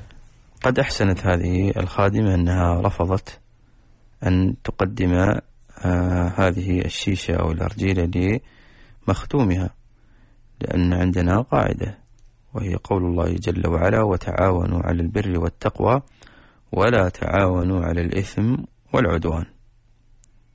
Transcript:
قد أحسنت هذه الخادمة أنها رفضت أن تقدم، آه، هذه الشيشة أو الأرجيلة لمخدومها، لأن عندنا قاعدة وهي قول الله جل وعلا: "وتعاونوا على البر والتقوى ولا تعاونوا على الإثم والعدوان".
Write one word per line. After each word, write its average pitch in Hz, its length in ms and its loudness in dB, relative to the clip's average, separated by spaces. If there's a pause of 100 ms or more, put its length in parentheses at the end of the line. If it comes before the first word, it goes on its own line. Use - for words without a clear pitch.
(640)
قد 131 160 2
أحسنت 98 480 0
هذه 90 500 2
الخادمة 101 580 2
أنها 87 460 2
رفضت 92 600 -2 (840)
أن 92 280 4 (100)
تقدم، 95 480 -2 (720)
آه، 90 520 2
هذه 92 480 0
الشيشة - 500 -2
أو 85 180 0
الأرجيلة 92 840 0 (680)
لمخدومها، 95 600 0 (920)
لأن 90 320 0
عندنا 90 480 2
قاعدة - 580 -2 (560)
وهي 92 200 -4 (100)
قول 92 200 -2
الله 87 300 0
جل 87 320 -2
وعلا: 90 360 2
"وتعاونوا 90 800 0
على 85 200 -2
البر 92 380 -2
والتقوى 107 600 -2 (720)
ولا 101 360 2
تعاونوا 90 760 0
على 82 160 -2
الإثم 101 560 -2 (360)
والعدوان". 82 520 0 (1120)